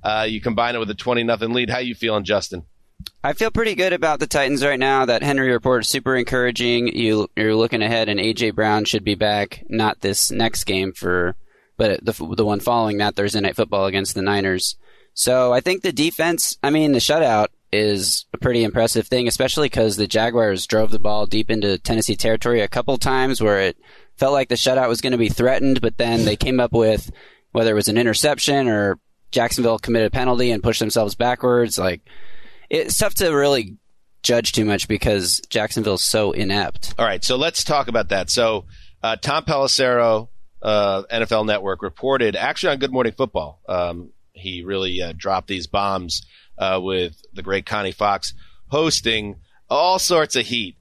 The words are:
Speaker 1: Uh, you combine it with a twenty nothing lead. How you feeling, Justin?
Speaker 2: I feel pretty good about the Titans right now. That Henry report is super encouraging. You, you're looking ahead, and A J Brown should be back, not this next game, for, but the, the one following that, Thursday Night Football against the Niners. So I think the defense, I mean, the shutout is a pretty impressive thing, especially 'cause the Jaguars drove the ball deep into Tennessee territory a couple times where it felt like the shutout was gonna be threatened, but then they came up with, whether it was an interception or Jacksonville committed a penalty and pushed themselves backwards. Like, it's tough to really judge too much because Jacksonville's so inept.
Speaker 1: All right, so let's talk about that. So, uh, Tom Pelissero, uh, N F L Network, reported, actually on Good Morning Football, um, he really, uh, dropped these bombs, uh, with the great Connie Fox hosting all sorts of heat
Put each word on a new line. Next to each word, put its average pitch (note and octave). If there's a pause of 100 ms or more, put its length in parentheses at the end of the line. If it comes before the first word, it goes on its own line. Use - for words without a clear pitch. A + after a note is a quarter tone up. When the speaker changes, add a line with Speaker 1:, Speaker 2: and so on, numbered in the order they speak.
Speaker 1:
Uh, A2
you A2
combine A#2
it A#2
with G#2+
a G#2
twenty A#2+
nothing A#2
lead. B2
How B2
you B2
feeling, G#2+
Justin? F#2+ (580)
Speaker 2:
I C#3+
feel A3
pretty A3
good F3+
about D#3
the D3+
Titans C#3
right C#3
now. C3+
That A#2
Henry C3+
report B2
is -
super C3+
encouraging. A#2+
You, G#2+
you're A2
looking A2+
ahead, A2+
and G2+
A A2
J G#2+
Brown G#2+
should G#2
be G2+
back, G#2
not A2
this -
next A2
game, F#2+
for, F2 (400)
but G#2+
the, A2+ (240)
the A2+
one G#2
following A2+
that, G#2
Thursday G2+
Night G2
Football G2
against G2
the G2+
Niners. G2 (400)
So B2+
I B2
think F#3
the F#3
defense, D#3+
I C3+
mean, D#3
the B2+
shutout B2 (260)
is G#2
a -
pretty A#2+
impressive A2+
thing, B2
especially C3
'cause A2
the G#2
Jaguars A2
drove A2
the -
ball G#2
deep G#2+
into G2+
Tennessee A2+
territory A2+
a G2+
couple B2
times C3
where G#2
it F#2 (380)
felt C3+
like C3+
the B2
shutout C3
was A#2
gonna B2
be A2+
threatened, C3
but A#2
then A#2
they G#2+
came C3
up A#2+
with, A2 (420)
whether A2+
it G#2+
was G#2
an G#2+
interception C3
or G2+ (320)
Jacksonville A#2
committed A2+
a -
penalty B2
and G#2+
pushed A2+
themselves G#2+
backwards. A#2+
Like, F2+ (680)
it's -
tough G3+
to F#3
really C#3+ (440)
judge A#2
too A2
much G2+
because G2+
Jacksonville's G#2+
so G#2+
inept. G2
Speaker 1:
All A2+
right, F#2+
so B2+
let's D#3+
talk C#3+
about A2+
that. F#2+
So, A2+ (360)
uh, A2+
Tom C#3+
Pelissero, B2 (320)
uh, G2+
N A2+
F G#2+
L A2
Network, G2
reported, A#2
actually C#3+
on C#3
Good C3+
Morning A#2+
Football, E2+
um, F2 (220)
he F2+
really, F#2
uh, E2+
dropped F#2+
these F#2
bombs, G2 (340)
uh, F#2+
with F2+ (180)
the G2
great G2
Connie G2+
Fox G2+ (360)
hosting A2+ (340)
all F3
sorts D#3+
of A3
heat A2